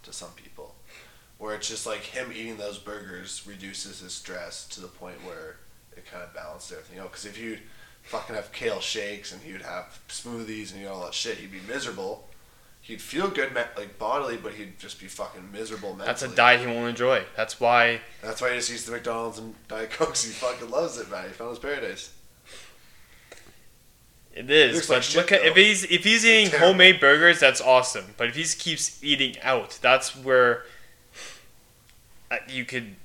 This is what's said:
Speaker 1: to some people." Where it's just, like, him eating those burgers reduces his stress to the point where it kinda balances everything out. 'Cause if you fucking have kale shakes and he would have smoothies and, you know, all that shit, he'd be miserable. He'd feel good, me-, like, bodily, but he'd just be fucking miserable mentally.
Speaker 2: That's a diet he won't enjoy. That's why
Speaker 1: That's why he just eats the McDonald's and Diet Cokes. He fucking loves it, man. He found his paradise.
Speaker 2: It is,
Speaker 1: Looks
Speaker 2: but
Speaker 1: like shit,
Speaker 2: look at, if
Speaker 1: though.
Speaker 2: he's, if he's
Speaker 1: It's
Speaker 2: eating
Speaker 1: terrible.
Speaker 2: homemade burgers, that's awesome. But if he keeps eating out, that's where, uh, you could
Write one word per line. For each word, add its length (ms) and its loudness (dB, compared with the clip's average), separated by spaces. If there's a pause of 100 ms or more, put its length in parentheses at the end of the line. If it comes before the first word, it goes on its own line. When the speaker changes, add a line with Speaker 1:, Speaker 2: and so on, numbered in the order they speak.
Speaker 1:
to 80 -18
some 240 -14
people." 380 -20 (640)
Where 160 -10
it's 140 -8
just, 180 -10
like, 160 -6
him 320 -10
eating 220 -10
those 220 -12
burgers 680 -14
reduces 540 -14
his 140 -14
stress 540 -14
to 120 -16
the 80 -16
point 360 -18
where 320 -16 (400)
it 140 -20
kinda 240 -16
balances 380 -16
everything 280 -18
out. 120 -14
'Cause 140 -16
if 100 -16
you 220 -12 (460)
fucking 320 -10
have 160 -10
kale 280 -4
shakes 520 -8
and 100 -20
he 100 -18
would 100 -14
have 360 -12 (100)
smoothies 600 -12
and, 100 -16
you 60 -12
know, 80 -10
all 100 -10
that 100 -12
shit, 240 -6
he'd 140 -16
be 80 -16
miserable. 680 -10 (540)
He'd 180 -16
feel 280 -4
good, 260 -2
me-, 80 0 (160)
like, 200 -14
bodily, 380 -2
but 180 -12
he'd 240 -16
just 220 -16
be 80 -16
fucking 420 -12
miserable 400 -10
mentally. 160 -10
Speaker 2:
That's 160 -4
a 60 -6
diet 320 6
he 60 -6
won't 240 -4
enjoy. 340 0 (100)
That's 240 -6
why 440 4 (180)
Speaker 1:
That's 220 -8
why 80 0
he 60 -2
just 140 -4
eats 140 -10
the 80 -10
McDonald's 460 -6
and 160 -14 (140)
Diet 220 -8
Cokes. 340 -2
He 80 -8
fucking 360 -6
loves 300 -4
it, 120 -12
man. 180 -10
He 40 -14
found 180 -12
his 100 -12
paradise. 500 -8 (2250)
Speaker 2:
It 160 -12
is, 240 8
Speaker 1:
Looks 140 0
Speaker 2:
but 60 4
Speaker 1:
like 80 4
shit, 140 -2
Speaker 2:
look 160 4
at, 140 6
if 80 6
Speaker 1:
though. 80 10
Speaker 2:
he's, 220 6
if 200 0
he's 120 6
Speaker 1:
It's 100 2
Speaker 2:
eating 240 8
Speaker 1:
terrible. 180 6
Speaker 2:
homemade 320 10
burgers, 400 8
that's 220 6
awesome. 560 4
But 100 0
if 80 -6
he 80 -2
keeps 580 -4
eating 380 0
out, 400 -2
that's 340 4
where, 500 4 (1700)
uh, 60 -2 (120)
you 180 -8
could 380 -10